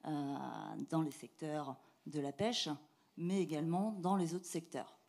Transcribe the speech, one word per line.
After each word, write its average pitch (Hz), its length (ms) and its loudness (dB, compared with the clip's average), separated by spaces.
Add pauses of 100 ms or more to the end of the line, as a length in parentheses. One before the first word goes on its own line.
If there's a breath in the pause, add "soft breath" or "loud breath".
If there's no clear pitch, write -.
euh, 143 300 0 (540)
dans 160 120 4
les 147 80 0
secteurs 147 640 -4 (320 soft breath)
de 151 140 -2
la 139 100 0
pêche, 220 380 0 (480 soft breath)
mais 185 240 2
également 170 580 2
dans 180 160 4
les 175 220 2
autres 185 100 -6
secteurs. - 500 -6 (120)